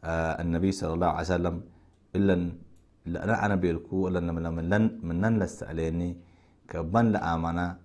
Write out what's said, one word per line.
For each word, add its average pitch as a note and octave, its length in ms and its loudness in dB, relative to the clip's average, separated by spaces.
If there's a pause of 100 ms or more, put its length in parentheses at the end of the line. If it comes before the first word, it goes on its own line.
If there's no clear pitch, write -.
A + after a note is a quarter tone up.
آه، E2 300 0 (100)
النبي E2+ 360 2
صلى D#2+ 140 -2
الله E2+ 240 2
عليه E2+ 160 0
وسلم F2 220 0 (640)
إلا G2 240 6
ن-، F2 120 -4 (580)
لا E2+ 120 -4
أنا، G#2 220 0
أنا G2+ 180 2
بيلكو F#2 440 0
إلا F#2 120 0 (160)
من، E2 100 -4 (120)
من E2 140 -4
لن، G#2+ 140 6 (220)
من E2+ 160 -2
لن A2+ 180 4
لسأليني E2 680 -2 (600)
كبن F2 440 0
لآمنا E2+ 540 0 (180)